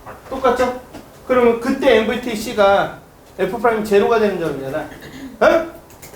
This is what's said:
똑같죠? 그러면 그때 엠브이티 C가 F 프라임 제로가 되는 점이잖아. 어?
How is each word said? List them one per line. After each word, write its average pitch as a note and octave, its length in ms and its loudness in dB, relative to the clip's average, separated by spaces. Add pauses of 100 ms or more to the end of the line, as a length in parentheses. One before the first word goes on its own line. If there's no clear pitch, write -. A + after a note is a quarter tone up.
(280)
똑같죠? B3+ 520 0 (460)
그러면 A#3+ 340 2
그때 B3+ 380 2
엠브이티 A3+ 380 -4
C가 G3+ 640 0 (400)
F F#3+ 200 -4
프라임 A3 260 0
제로가 A3 340 2
되는 G3+ 220 0
점이잖아. C#3+ 380 -6
어? C4+ 880 -2 (500)